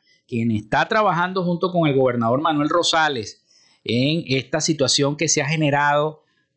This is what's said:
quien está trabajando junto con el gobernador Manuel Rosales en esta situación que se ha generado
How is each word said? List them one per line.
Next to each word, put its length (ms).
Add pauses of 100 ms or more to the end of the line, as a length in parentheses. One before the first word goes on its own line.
(280)
quien 220
está 380
trabajando 560
junto 280
con 160
el 80
gobernador 460
Manuel 260
Rosales 760 (380)
en 420
esta 340
situación 580
que 100
se 160
ha 20
generado 760 (340)